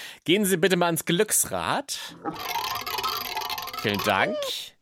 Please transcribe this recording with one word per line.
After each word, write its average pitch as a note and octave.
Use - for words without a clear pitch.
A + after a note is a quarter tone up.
Gehen G3+
Sie F#3
bitte F#3
mal F3
ans E3+
Glücksrad. E3
Vielen G2+
Dank. G#2